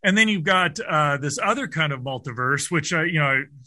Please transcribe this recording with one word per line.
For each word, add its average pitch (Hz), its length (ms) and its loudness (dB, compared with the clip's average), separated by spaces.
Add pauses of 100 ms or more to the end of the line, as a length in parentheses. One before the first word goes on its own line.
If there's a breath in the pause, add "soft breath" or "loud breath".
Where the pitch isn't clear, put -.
And 196 140 2
then 220 100 6
you've 196 160 0
got, 180 360 2
uh, 151 380 0
this 143 240 -4
other 190 260 -2
kind 151 260 -2
of 131 80 -8
multiverse, 127 680 -4
which, 165 240 -2
uh, 165 100 0
you 170 160 0
know, 135 240 2 (240)